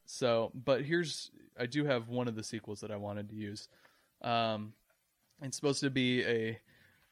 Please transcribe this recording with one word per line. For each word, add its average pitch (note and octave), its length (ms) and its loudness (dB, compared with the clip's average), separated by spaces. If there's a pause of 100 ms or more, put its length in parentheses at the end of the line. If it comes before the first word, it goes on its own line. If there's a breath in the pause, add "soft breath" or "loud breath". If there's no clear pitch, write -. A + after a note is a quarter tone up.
So, A#2 480 2
but B2+ 300 2
here's, D#3+ 460 0 (300)
I B2 60 -2
do C#3 200 0
have B2 240 2
one B2 200 0
of A2 60 -4
the A2 80 -4
sequels G#2+ 380 -8
that G#2+ 100 -8
I G#2 60 -4
wanted G#2 320 -6
to G#2+ 60 -12
use. G#2+ 320 -8 (540 soft breath)
Um, A2+ 500 0 (680)
it's C3+ 160 -6
supposed C#3 240 2
to C#3+ 80 4
be B2+ 340 4
a, A2+ 340 0 (540 soft breath)